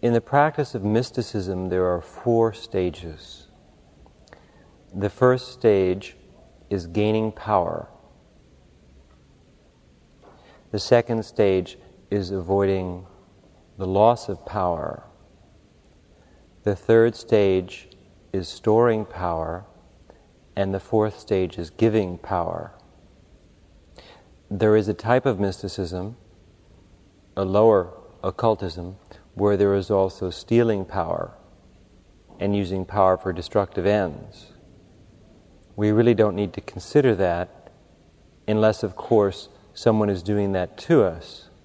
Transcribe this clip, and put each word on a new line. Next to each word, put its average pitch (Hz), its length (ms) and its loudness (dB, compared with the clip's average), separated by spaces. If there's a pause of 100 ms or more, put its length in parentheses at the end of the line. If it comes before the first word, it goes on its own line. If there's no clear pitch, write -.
In 120 100 2
the 117 80 4
practice 147 540 0
of 101 100 -8
mysticism, 101 840 -2
there 92 160 0
are 87 160 -2
four 113 500 0
stages. 85 920 -8 (1500)
The 98 140 -2
first 127 420 2
stage 98 640 2 (540)
is 92 180 -4
gaining 107 460 0
power. 85 560 -2 (2750)
The 107 60 -4
second 117 460 2
stage 95 540 0 (320)
is 98 220 -4
avoiding 92 760 -2 (720)
the 95 80 -6
loss 107 420 2
of 95 160 -8
power. 85 600 -6 (1600)
The 104 120 0
third 113 400 4
stage 95 720 0 (420)
is 92 160 -6
storing 110 600 2
power. 87 580 -6 (880)
And 98 200 -2
the 95 60 -4
fourth 107 380 -2
stage 92 400 -2
is 82 120 -10
giving 104 480 0
power. 82 560 -6 (1800)
There 107 260 4
is 104 100 2
a 104 80 -2
type 123 300 0
of 110 160 0
mysticism, 95 800 -6 (1200)
a 98 80 -2
lower 101 440 4 (320)
occultism, 92 760 -4 (380)
where 104 220 2
there 98 180 4
is 98 160 -2
also 95 400 -2
stealing 113 540 0
power 85 500 -6 (1040)
and 101 160 -2
using 95 300 -4
power 92 320 2
for 95 160 -6
destructive 90 520 -4
ends. 95 680 -2 (1200)
We 104 160 0
really 113 240 4
don't 104 220 2
need 98 160 -4
to - 80 -12
consider 123 560 0
that 90 560 -2 (760)
unless, 107 380 2
of 95 100 -4
course, 104 540 0 (240)
someone 110 360 2
is 95 140 -2
doing 101 300 -2
that 90 260 -4
to 156 240 4
us. - 480 -6 (140)